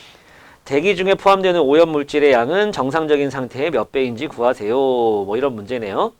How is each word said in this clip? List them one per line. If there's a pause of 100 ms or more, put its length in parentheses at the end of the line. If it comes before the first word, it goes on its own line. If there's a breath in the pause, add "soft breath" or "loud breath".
(640 loud breath)
대기
중에
포함되는
오염
물질의
양은
정상적인
상태의
몇
배인지
구하세요.
뭐
이런
문제네요.